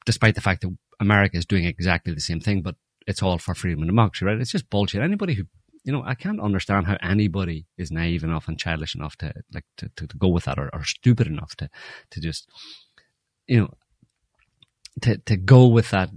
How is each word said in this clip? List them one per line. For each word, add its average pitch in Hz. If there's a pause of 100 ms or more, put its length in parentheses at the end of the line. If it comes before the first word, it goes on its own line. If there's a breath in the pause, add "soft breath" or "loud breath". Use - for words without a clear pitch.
despite 110
the -
fact 92
that 90 (240)
America 101
is 82
doing 92
exactly 87
the 76
same 82
thing, 98
but 82 (320)
it's -
all 92
for 87
freedom 82
and 82
democracy, 104
right? 107
It's 127
just -
bullshit. 101
Anybody 190
who, 98 (380)
you -
know, 139
I 131
can't 202
understand 98
how 98
anybody 92 (120)
is 87
naive 85
enough 80
and 78
childish 78
enough 76
to, 76 (180)
like, - (120)
to, -
to, 80
to -
go 95
with 87
that, -
or, 69
or 73
stupid 120
enough 78
to, 71 (420 loud breath)
to -
just, 78 (1000 loud breath)
you 123
know, 98 (1300)
to, 117
to 107
go 127
with 117
that, 92